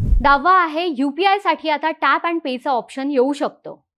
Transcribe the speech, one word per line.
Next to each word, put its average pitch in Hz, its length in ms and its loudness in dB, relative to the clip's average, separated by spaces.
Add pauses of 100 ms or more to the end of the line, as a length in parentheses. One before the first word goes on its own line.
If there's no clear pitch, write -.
(220)
दहावा 277 320 4
आहे, 339 320 0 (120)
यूपीआयसाठी 320 720 -2
आता 302 200 -2
tap 320 400 0
and 339 100 -4
पेचा 269 320 -6
ऑप्शन 269 400 -4
येऊ 277 220 2
शकतो. 202 520 -10 (120)